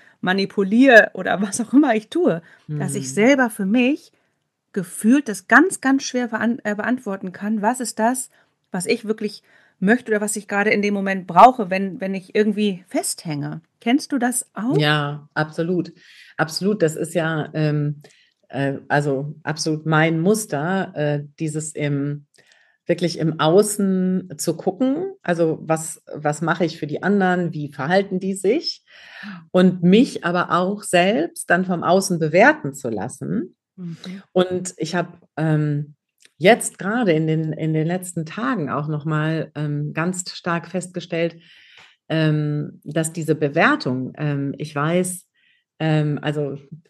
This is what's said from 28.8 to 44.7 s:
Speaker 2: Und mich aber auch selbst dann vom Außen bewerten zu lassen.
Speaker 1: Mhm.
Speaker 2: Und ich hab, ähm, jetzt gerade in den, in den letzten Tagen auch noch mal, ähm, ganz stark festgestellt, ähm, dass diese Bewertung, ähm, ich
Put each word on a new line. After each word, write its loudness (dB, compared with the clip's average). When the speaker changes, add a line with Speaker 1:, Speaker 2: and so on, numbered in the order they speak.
Speaker 2:
Und 4
mich 4
aber -2
auch -2
selbst 0
dann 4
vom -2
Außen 2
bewerten 4
zu -8
lassen. -6
Speaker 1:
Mhm. -14
Speaker 2:
Und -2
ich -6
hab, -6
ähm, -2
jetzt 2
gerade 0
in 2
den, -2
in -4
den 0
letzten -6
Tagen -4
auch -4
noch -6
mal, -2
ähm, -4
ganz -4
stark -6
festgestellt, -6
ähm, 0
dass -4
diese 0
Bewertung, 0
ähm, -4
ich -12